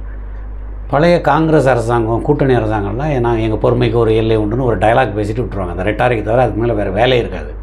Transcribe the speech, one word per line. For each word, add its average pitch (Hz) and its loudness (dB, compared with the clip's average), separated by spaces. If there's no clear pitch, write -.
பழைய 170 2
காங்கிரஸ் 151 2
அரசாங்கம், 117 0
கூட்டணி 139 2
அரசாங்கம்லாம், 110 -2
"ஏன்னா 120 0
எங்க 110 0
பொறுமைக்கு 120 2
ஒரு 110 4
எல்லை 113 2
உண்டுன்னு" 110 -2
ஒரு 113 0
டயலாக் 110 2
பேசிட்டு 107 -4
விட்டுருவாங்க. 95 -6
அந்த 87 -4
ரெட்டாரிக்கு 110 0
தவிர 113 0
அதுக்கு 107 0
மேல 117 0
வேற 101 -2
வேலையே 120 2
இருக்காது. - -6